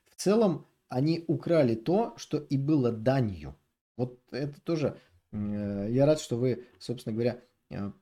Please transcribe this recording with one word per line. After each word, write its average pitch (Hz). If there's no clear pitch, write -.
в -
целом 202
они 156
украли 147
то, 196
что -
и 143
было 135
данью. 110
Вот 127
это 143
тоже, 156
м, 104
э, 117
я 139
рад, 151
что -
вы, 123
собственно 120
говоря, 120
э, 98